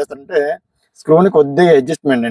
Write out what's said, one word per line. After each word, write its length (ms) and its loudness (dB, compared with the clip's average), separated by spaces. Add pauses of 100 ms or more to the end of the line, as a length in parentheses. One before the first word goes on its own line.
చేస్తారంటే 420 -6 (580)
స్క్రూని 380 2
కొద్దిగా 420 2
అడ్జస్ట్‌మెంట్ 500 -4